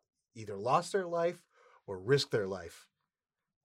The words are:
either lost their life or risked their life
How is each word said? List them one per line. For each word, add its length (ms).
either 220
lost 360
their 140
life 360
or 120
risked 320
their 160
life 400